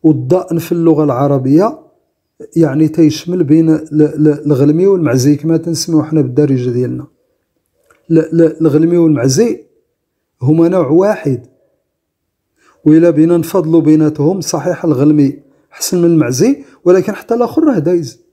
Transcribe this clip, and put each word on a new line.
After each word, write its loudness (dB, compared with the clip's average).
والضأن 0
في -10
اللغة 0
العربية 0
يعني 0
تيشمل -2
بين 2
ال-، -2
ال-، 0
الغلمي 2
والمعزي 0
كما -2
تنسميو -2
حنا -2
بالدارجة -2
ديالنا. -6
ال-، 2
ال-، 0
الغلمي 2
والمعزي 0
هما 2
نوع 0
واحد، -2
وإلا 4
بينا 2
نفضلوا 0
بيناتهم، 0
صحيح -6
الغلمي 0
حسن -6
من 2
المعزي، 0
ولكن 2
حتى -8
الآخر -2
راه 0
دايز. -4